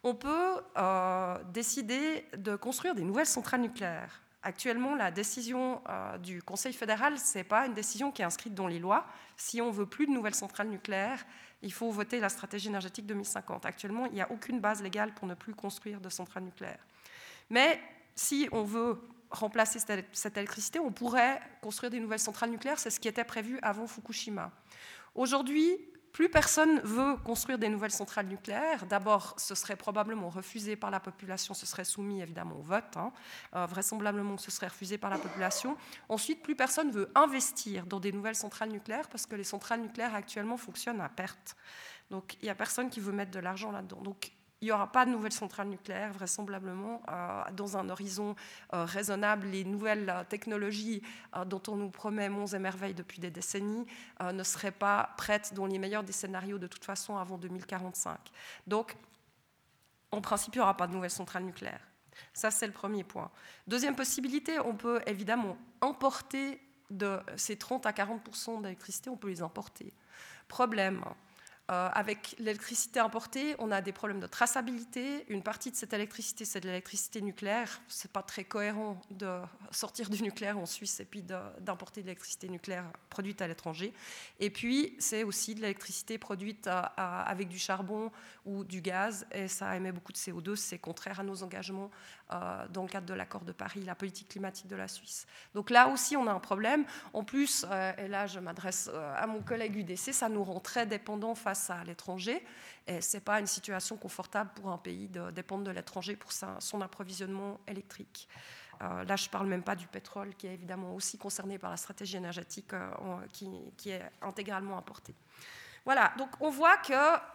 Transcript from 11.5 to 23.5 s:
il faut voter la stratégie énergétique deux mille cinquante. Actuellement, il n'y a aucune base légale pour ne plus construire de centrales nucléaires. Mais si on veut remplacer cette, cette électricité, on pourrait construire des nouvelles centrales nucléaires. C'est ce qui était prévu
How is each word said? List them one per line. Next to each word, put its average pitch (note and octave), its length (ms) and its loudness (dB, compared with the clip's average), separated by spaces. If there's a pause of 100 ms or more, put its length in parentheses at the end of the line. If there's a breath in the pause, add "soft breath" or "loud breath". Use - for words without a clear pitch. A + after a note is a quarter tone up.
il G3+ 120 -6
faut A#3 180 0
voter G#3+ 300 2
la G#3+ 80 4
stratégie G#3 400 -4
énergétique G3 360 -4
deux G#3 100 -2
mille G3+ 100 -2
cinquante. - 400 -4
Actuellement, A3 400 -2
il A#3+ 80 -4
n'y G3 80 0
a - 100 0
aucune A#3 300 -2
base G#3 200 4
légale G#3 320 0
pour F#3+ 140 -6
ne F3+ 60 -2
plus A2+ 200 -10
construire - 460 -6
de F#3 80 -10
centrales F#3 360 -6
nucléaires. F3+ 420 -10 (640 loud breath)
Mais C#4 320 8 (340)
si C#4+ 380 4
on A3 100 4
veut A3+ 380 2 (300)
remplacer A3 460 4
cette, G3 340 0
cette - 260 -4
électricité, G#3 420 -2
on C#4 120 2
pourrait A#3+ 480 6 (220)
construire G#3+ 300 -4
des A#3+ 80 -2
nouvelles A3 180 0
centrales A3 320 0
nucléaires. C4 300 0
C'est - 100 -2
ce - 100 0
qui - 80 0
était A#3 160 2
prévu A#3 380 -4